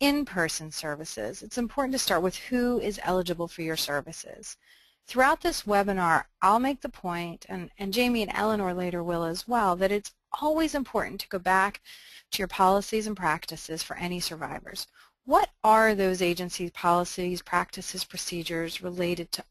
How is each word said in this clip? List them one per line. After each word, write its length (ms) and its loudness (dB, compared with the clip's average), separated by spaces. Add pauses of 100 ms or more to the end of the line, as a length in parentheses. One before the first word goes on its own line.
in-person 680 0
services, 720 -8
it's 140 -14
important 360 -2
to 60 -2
start 240 2
with 140 0
who 440 0
is 220 -4
eligible 460 -2
for 140 -10
your 140 -4
services. 800 -6 (480)
Throughout 340 4
this 220 -2
webinar, 640 4 (180)
I'll 160 6
make 240 -2
the 80 -6
point, 580 -8
and, 300 -8
and 160 -4
Jamie 260 2
and 140 -2
Eleanor 400 0
later 280 -2
will 220 -2
as 240 -4
well, 280 4
that 140 4
it's 220 -4 (300)
always 320 2
important 460 -2
to 80 -12
go 100 -4
back 420 2 (520)
to 60 -2
your 100 -2
policies 580 4
and 100 -6
practices 640 -4
for 140 -10
any 240 -4
survivors. 640 -8 (380)
What 240 4 (160)
are 300 8
those 260 2
agency 480 -2
policies, 720 0
practices, 640 -4
procedures 800 -6
related 500 -2
to 180 -8